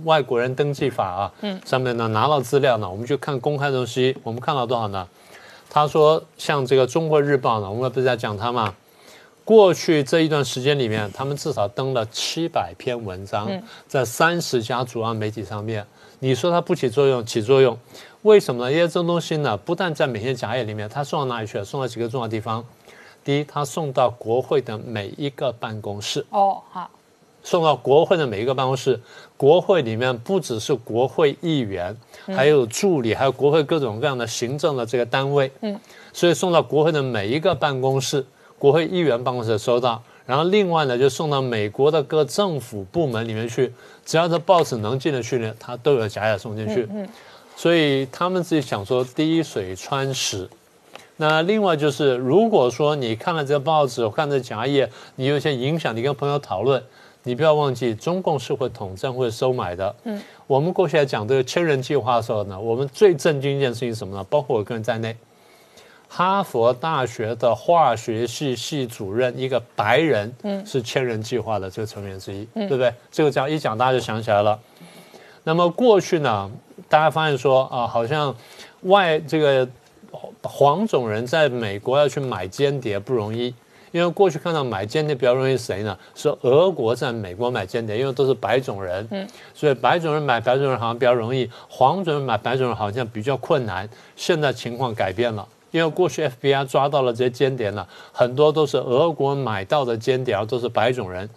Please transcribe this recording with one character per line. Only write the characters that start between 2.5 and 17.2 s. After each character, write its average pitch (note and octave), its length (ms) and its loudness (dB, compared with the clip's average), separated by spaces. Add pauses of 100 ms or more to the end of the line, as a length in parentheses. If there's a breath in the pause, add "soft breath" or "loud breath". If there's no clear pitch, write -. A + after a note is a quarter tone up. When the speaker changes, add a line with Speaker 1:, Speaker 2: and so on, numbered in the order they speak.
Speaker 1:
料 C3 180 2
呢， G2+ 120 -4
我 F#2 60 -10
们 A#2 100 -8
去 C3+ 120 -2
看 C#3 200 -6
公 D3 200 -2
开 C#3 80 -2
的 C#3+ 80 0
东 B2+ 120 -2
西， B2+ 380 0
我 A#2 80 -8
们 A#2 80 -6
看 D3 160 -2
到 B2 100 -2
多 A#2 140 -2
少 A2 80 -4
呢？ G2 180 -6 (640 loud breath)
他 D3+ 160 4
说 D#3 380 4 (140)
像 C#3+ 280 -2
这 C3 120 4
个 C3 100 6
《中 E3 220 -2
国 D3+ 120 4
日 C#3+ 140 2
报》 B2+ 240 2
呢， G2 100 -6
我 G2+ 60 -6
们 B2 160 -2
不 B2+ 80 -4
是 B2+ 60 0
在 B2+ 100 2
讲 A2 220 -6
他 A2+ 120 -4
嘛， A2+ 240 -2 (720 loud breath)
过 G#3 300 8
去 D#3 280 2
这 D#3+ 200 2
一 D#3+ 80 2
段 D3 160 0
时 B2+ 160 -6
间 C#3+ 180 0
里 B2 80 0
面， G#2+ 260 -2
他 C3+ 120 -6
们 C#3+ 100 -4
至 D3 160 -6
少 G#2+ 160 -2
登 C3+ 260 -4
了 A2+ 120 0
七 - 420 -6
百 G2 300 -4
篇 A#2+ 260 -6
文 F#2+ 220 -10
章， G#2 260 -4
Speaker 2:
嗯。 F#3+ 100 -8 (280 loud breath)
Speaker 1:
在 C3 160 0
三 E3 340 2
十 B2+ 240 -2
家 B2 220 -4
主 A#2+ 160 -8
要 A2+ 120 -2
媒 G#2+ 160 -4
体 G#2+ 140 -10
上 G#2 180 -8
面。 G#2+ 240 -6 (360 loud breath)
你 C3 140 0
说 F3 160 0
它 F3 80 2
不 E3+ 160 -2
起 C3 140 -2
作 C#3 180 4
用， B2 180 2